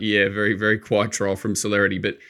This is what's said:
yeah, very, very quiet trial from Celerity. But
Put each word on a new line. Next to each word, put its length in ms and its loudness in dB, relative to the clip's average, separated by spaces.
yeah, 280 2
very, 260 0
very 240 0
quiet 340 0
trial 240 -2
from 180 -4
Celerity. 440 0
But 200 -4